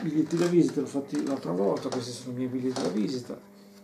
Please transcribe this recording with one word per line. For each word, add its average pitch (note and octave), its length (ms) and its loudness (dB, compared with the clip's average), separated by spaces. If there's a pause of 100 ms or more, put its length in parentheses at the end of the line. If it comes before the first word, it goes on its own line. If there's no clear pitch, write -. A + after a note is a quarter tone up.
biglietti D#3 360 0
da E3+ 100 4
visita D#3+ 340 6
l'ho C3 60 0
fatti C#3+ 380 -4
l'altra C#3 280 -2
volta, F3 360 2
questi B2 220 -4
sono B2 220 -10
i B2 40 -6
miei B2+ 120 -2
biglietti B2+ 340 -2
da - 60 0
visita. G#2+ 500 -2 (460)